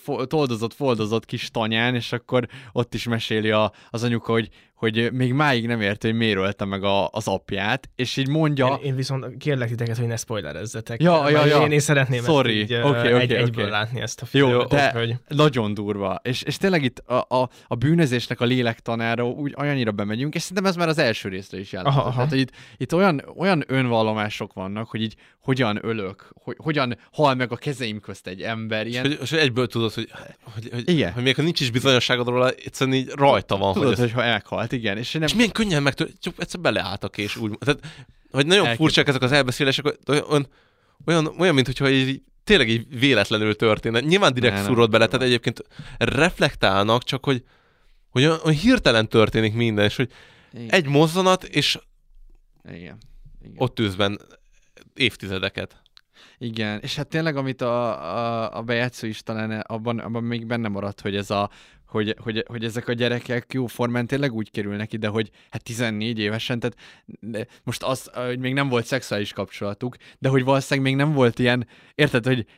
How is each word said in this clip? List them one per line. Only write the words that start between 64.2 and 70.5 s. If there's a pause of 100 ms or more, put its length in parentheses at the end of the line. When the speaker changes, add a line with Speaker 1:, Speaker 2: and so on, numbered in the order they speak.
Speaker 1:
úgy
kerülnek
ide,
hogy (200)
hát
tizennégy
évesen,
tehát (300)
de (160)
most
az,
hogy
még
nem
volt
szexuális
kapcsolatuk, (240)
de
hogy
valószínűleg